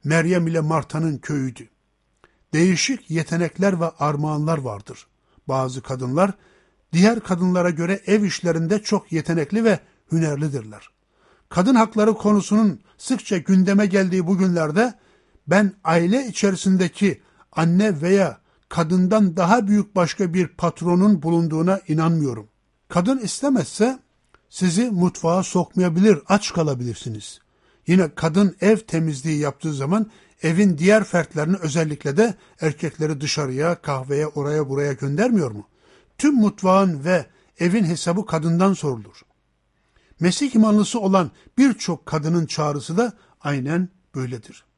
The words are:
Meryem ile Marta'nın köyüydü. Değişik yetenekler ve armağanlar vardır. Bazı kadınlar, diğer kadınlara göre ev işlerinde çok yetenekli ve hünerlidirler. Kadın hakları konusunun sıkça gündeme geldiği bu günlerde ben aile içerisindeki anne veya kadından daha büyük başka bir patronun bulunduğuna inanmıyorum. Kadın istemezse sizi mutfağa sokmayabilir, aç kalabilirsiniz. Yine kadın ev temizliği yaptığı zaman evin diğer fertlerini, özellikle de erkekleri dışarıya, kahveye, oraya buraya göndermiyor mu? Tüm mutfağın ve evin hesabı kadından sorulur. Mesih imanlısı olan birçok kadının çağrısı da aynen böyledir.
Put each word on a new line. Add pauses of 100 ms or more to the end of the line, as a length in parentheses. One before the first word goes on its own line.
Meryem
ile
Marta'nın
köyüydü. (840)
Değişik
yetenekler
ve
armağanlar
vardır. (420)
Bazı
kadınlar, (580)
diğer
kadınlara
göre
ev
işlerinde
çok
yetenekli
ve (320)
hünerlidirler. (580)
Kadın
hakları
konusunun (180)
sıkça
gündeme
geldiği
bu
günlerde (520)
ben (120)
aile
içerisindeki (320)
anne
veya (280)
kadından
daha
büyük
başka
bir
patronun
bulunduğuna
inanmıyorum. (400)
Kadın
istemezse (520)
sizi
mutfağa
sokmayabilir, (100)
aç
kalabilirsiniz. (460)
Yine
kadın
ev
temizliği
yaptığı
zaman (320)
evin
diğer
fertlerini,
özellikle
de (260)
erkekleri
dışarıya,
kahveye,
oraya
buraya
göndermiyor
mu? (500)
Tüm
mutfağın
ve (320)
evin
hesabı
kadından
sorulur. (1000)
Mesih
imanlısı
olan (280)
birçok
kadının
çağrısı
da (280)
aynen (260)
böyledir. (140)